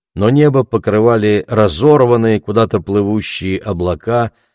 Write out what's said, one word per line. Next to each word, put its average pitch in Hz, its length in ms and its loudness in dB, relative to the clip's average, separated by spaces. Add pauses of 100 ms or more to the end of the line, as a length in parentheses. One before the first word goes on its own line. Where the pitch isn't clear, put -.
(160)
но 101 140 0
небо 139 340 2
покрывали 107 840 0
разорванные, 113 920 2
куда-то 107 400 -2
плывущие 98 800 -4
облака, 101 720 -4 (240)